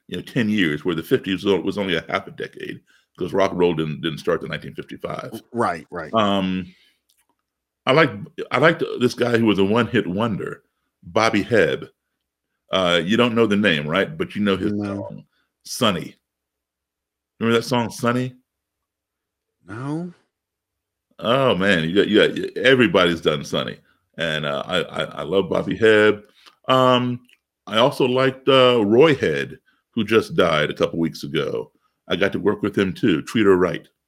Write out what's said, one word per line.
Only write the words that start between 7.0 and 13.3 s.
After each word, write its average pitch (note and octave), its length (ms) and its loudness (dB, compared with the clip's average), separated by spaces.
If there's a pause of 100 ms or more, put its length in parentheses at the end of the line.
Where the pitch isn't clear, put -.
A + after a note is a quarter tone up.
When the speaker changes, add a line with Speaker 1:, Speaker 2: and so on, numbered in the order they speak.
Speaker 1:
I C3 60 2
like, D3 180 4 (400)
I B2 80 0
liked D#3+ 240 2 (160)
this A#2+ 160 0
guy A#2+ 240 0
who A2+ 80 2
was G2 140 4
a G2 40 4
one-hit G#2+ 440 0
wonder, G2+ 560 -6 (400)
Bobby G#2+ 400 0
Hebb. D#2+ 440 0 (840)
Uh, F2 320 2
you G#2 120 0
don't A#2 200 2